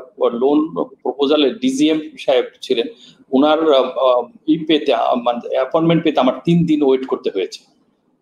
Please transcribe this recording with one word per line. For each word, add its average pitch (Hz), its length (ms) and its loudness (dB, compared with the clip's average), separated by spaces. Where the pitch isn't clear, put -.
লোন 151 520 0
প্রপোজালে 139 680 0
ডিজিএম 131 500 -2
সাহেব 123 260 0
ছিলেন, 120 240 -2
ওনার, 151 420 4
আ, 131 80 4
আ, 123 400 0
ই 156 180 0
পেতে, 147 300 0
আ, 127 200 0
মানে 120 340 -4
appointment 160 560 0
পেতে 147 160 0
আমার 127 140 2
তিন 170 220 2
দিন 151 160 0
ওয়েট 131 240 2
করতে 120 280 -6
হয়েছে। - 420 -8